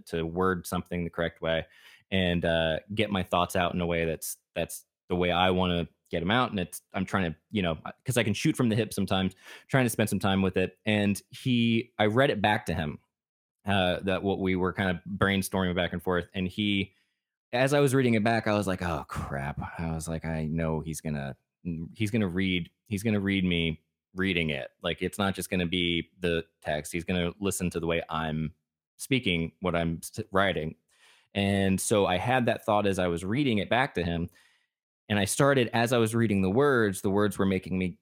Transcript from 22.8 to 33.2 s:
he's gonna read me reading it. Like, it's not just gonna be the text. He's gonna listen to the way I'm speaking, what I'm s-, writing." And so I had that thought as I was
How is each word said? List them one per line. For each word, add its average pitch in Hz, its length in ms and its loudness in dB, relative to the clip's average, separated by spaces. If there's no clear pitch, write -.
he's 98 160 -4
gonna 107 180 2
read 98 240 2
me 85 360 0
reading 90 360 0
it. 65 180 -6
Like, 85 180 -4
it's 90 180 -4
not 98 160 0
just 90 140 -8
gonna 90 180 0
be 87 420 0
the 85 260 0
text. 76 320 -4
He's 85 120 -4
gonna 87 340 0
listen 95 320 -2
to 87 80 -4
the 82 80 -2
way 85 220 0
I'm 78 440 -4
speaking, 87 640 -2
what 90 140 0
I'm 82 280 -2
s-, - 160 -12
writing." 85 440 0
And 98 460 2
so 101 260 2
I 90 100 2
had 123 300 0
that 110 180 -2
thought 104 220 2
as 95 120 0
I 90 80 2
was 85 180 -2